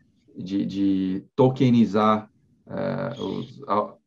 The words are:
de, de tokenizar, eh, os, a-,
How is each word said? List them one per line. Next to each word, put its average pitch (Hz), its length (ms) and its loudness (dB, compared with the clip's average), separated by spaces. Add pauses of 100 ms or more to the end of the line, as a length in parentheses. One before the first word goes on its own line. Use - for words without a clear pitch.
(360)
de, 95 300 -4
de 95 580 -2 (120)
tokenizar, 113 920 4 (380)
eh, 95 540 -6
os, 95 480 -8
a-, 104 260 -2 (120)